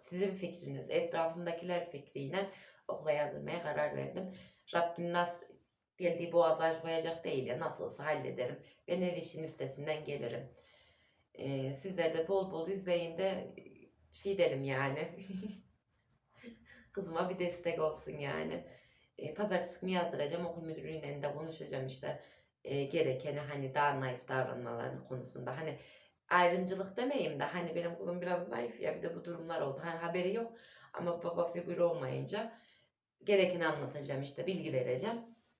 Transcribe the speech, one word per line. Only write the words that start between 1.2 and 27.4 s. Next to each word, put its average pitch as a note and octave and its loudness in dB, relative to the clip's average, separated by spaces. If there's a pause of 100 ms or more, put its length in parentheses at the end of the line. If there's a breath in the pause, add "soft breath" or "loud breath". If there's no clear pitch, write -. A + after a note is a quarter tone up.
fikriyle D3 -4 (380 loud breath)
okula D3+ 0
yazdırmaya D3 0
karar D3+ 0
verdim. C#3 -4 (420 loud breath)
Rabbim E3+ 2
nasıl F3 2 (520)
geldiği E3+ 2
boğaza E3 6
koyacak E3 0
değil C3+ 0
ya, C#3 -2
nasıl - -4
olsa - -6
hallederim. C#3 0 (280 loud breath)
Ben F3+ 2
her F3+ 2
işin D#3 -6
üstesinden D3 -4
gelirim. B2 -4 (840 soft breath)
Ee, C3+ -2
sizler E3+ 0
de E3 2
bol F#3 2
bol D#3+ -2
izleyin F3 2
de F#3+ 0 (580)
şey G3 -2
derim C#3 6
yani. C#3 0
<laughs> - -10 (1200 loud breath)
Kızıma F3 0
bir F3+ -4
destek E3+ 0
olsun D#3 0
yani. D#3 -2 (540 loud breath)
Ee, - -6
pazartesi F#3 0
günü F#3 0
yazdıracağım. E3+ 0
Okul E3+ -6
müdürüyle D3 -6
de C#3+ 0
konuşacağım D3 -6
işte. - -6 (440 loud breath)
Ee, C#3 0
gerekeni C#3 2
hani C#3 -4
daha C#3+ 6
naif B2+ -2
davranmaları B2+ 0
konusunda. C3 -6
Hani D#3 -4 (520 loud breath)
ayrımcılık F#3 6
demeyeyim A3 0
de C#3+ 2